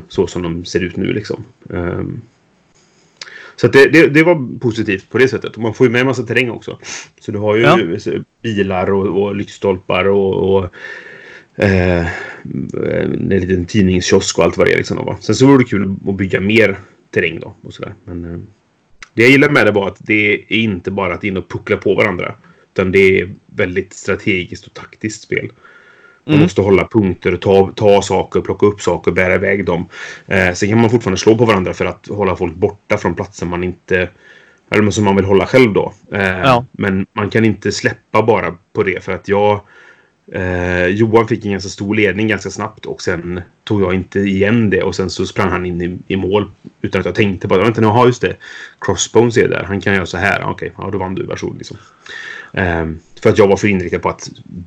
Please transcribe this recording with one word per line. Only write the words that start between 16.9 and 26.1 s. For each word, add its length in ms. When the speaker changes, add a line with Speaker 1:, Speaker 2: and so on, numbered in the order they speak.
Speaker 1:
terräng 300
då 220
och 120
sådär. 200
Men, 200
eh, 60
det 80
jag 80
gillar 200
med 160
det 60
var 160
att 100
det 360
är 220
inte 340
bara 240
att 100
in 120
och 120
puckla 280
på 180
varandra, 400
utan 180
det 280
är 100
väldigt 460
strategiskt 720
och 80
taktiskt 480
spel. 280